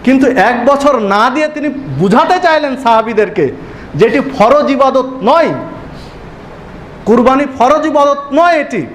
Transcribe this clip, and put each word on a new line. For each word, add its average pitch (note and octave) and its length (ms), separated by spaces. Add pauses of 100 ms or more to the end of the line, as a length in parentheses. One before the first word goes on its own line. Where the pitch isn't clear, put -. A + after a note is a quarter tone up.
কিন্তু C4 240
এক A3 280 (100)
বছর C#4 340
না G3+ 300
দিয়ে D4+ 180
তিনি D4+ 220 (300)
বুঝাতে C#4+ 400
চাইলেন D4+ 380
সাহাবীদেরকে A3 680 (500)
যে D3+ 100
এটি B3+ 140 (100)
ফরজ B3 420
ইবাদত C4 360 (160)
নয়, C#4 280 (1600)
কুরবানি B3+ 380 (120)
ফরজ D4 340
ইবাদত C#4+ 300 (180)
নয় E4+ 240
এটি A3 180 (140)